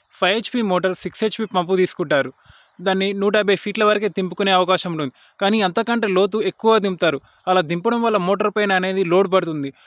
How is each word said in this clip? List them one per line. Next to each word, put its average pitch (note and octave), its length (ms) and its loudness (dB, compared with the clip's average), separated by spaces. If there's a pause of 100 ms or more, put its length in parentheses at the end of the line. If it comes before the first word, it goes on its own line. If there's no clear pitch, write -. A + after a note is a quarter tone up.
(140)
ఫైవ్ G3 220 2
హెచ్పి A#3 260 -4
మోటార్ F#3 360 0
సిక్స్ - 240 -8
హెచ్పి A3 240 -2
పంపు F#3 300 0
తీసుకుంటారు, D3+ 540 0 (480)
దాన్ని F#3+ 340 0
నూట G3+ 240 0
యాభై G3+ 200 2
ఫీట్ల G#3 280 -4
వరకే G#3 240 2
దింపుకునే F#3+ 440 -2
అవకాశం F#3 380 2
ఉంటుంది. D3+ 220 -6 (260)
కానీ G3+ 240 2
అంతకంటే A3 460 0
లోతు F#3+ 340 2
ఎక్కువ A3 360 2
దింపుతారు. F3 400 0 (280)
అలా F#3 140 4
దింపడం F3 420 -2
వల్ల A3 160 0
మోటార్ G3 360 0
పైన G#3 180 0
అనేది F#3+ 320 0
లోడ్ F3+ 280 2
పడుతుంది. D#3+ 380 -2 (160)